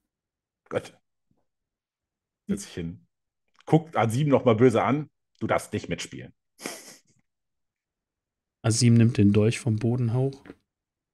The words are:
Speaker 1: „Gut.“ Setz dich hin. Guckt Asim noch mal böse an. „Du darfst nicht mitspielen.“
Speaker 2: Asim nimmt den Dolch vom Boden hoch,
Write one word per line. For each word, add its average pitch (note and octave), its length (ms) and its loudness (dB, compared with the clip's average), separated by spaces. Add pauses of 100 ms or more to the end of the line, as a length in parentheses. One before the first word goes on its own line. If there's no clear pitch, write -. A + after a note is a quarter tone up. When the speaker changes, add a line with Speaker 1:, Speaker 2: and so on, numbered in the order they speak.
(680)
Speaker 1:
„Gut.“ - 280 -10 (1500)
Setz G3+ 160 -6
dich - 80 -20
hin. E2+ 340 -12 (580)
Guckt - 320 0
Asim A#2 320 0
noch C3 160 2
mal A#2 100 4
böse A2 280 4
an. C#3+ 260 -2 (300)
„Du A2 80 -6
darfst - 260 -4
nicht G#2+ 160 -8
mitspielen.“ - 440 -12 (2250)
Speaker 2:
Asim A#2 300 2
nimmt A#2 240 4
den G2+ 160 4
Dolch G#2+ 260 0
vom A2 180 -2
Boden A#2 360 -2
hoch, C3+ 300 -4 (720)